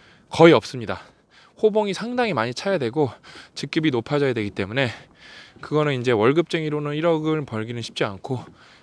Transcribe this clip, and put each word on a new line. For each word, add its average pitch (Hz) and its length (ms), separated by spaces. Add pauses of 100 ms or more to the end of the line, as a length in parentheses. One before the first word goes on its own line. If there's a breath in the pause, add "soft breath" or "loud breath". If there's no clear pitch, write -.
(280 soft breath)
거의 165 240
없습니다. 110 480 (640 soft breath)
호봉이 208 320
상당히 240 400
많이 120 180
차야 196 260
되고 131 320 (440 loud breath)
직급이 156 360
높아져야 135 420
되기 107 180
때문에 110 400 (720 loud breath)
그거는 147 400
이제 123 100
월급쟁이로는 147 840
일억을 156 500
벌기는 117 360
쉽지 - 240
않고 110 360 (420 soft breath)